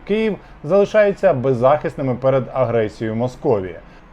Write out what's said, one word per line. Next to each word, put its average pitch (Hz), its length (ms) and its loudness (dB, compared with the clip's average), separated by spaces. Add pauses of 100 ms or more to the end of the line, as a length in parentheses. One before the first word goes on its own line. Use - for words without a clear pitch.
Київ 214 280 -2 (280)
залишаються 196 680 2
беззахисними 135 840 0
перед 131 280 0 (100)
агресією 117 640 -2
Московії. 113 600 -2 (380)